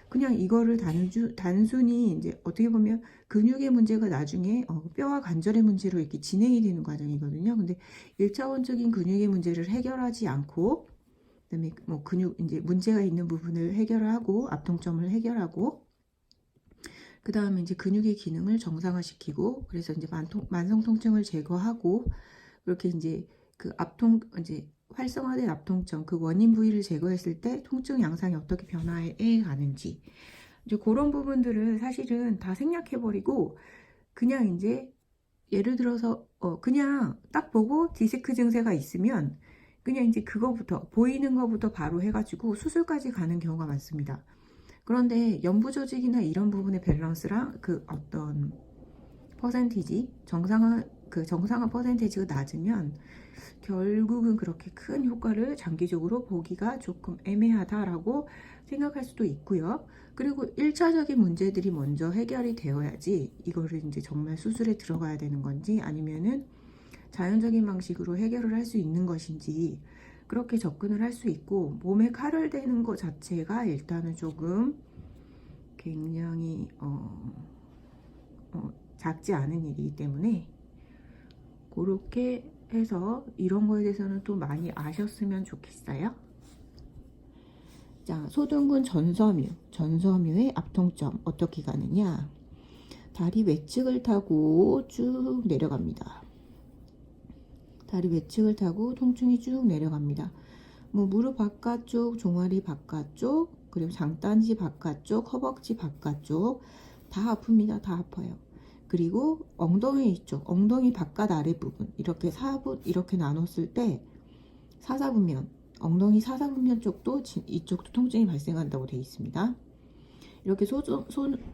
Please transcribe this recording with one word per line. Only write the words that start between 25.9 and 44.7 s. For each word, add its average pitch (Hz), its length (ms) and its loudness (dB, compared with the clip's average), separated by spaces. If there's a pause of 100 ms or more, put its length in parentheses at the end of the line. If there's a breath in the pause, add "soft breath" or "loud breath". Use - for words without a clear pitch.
그 170 120 -2
원인 180 340 6
부위를 220 300 4
제거했을 175 580 -2
때 247 220 -4
통증 262 380 -2
양상이 170 340 0
어떻게 156 320 -4
변화해 170 760 0
가는지 143 580 -4 (640 loud breath)
이제 208 120 -2
그런 262 340 4
부분들을 247 680 0
사실은 240 600 -2
다 185 160 -6
생략해버리고 247 1040 -2 (560 soft breath)
그냥 240 400 2
이제 233 380 -2 (600)
예를 208 240 2
들어서, 233 500 0 (140)
어, 170 200 -2
그냥 277 580 2 (140)
딱 - 180 -2
보고 277 420 4
디스크 247 420 0
증세가 233 380 4
있으면 180 680 0 (440 soft breath)
그냥 254 220 0
이제 226 180 4
그거부터, 226 680 -2
보이는 262 440 4
거부터 226 380 0
바로 165 300 -2
해가지고 214 520 -2
수술까지 302 560 -2
가는 170 280 -2
경우가 165 280 -4
많습니다. 143 560 -6 (600 soft breath)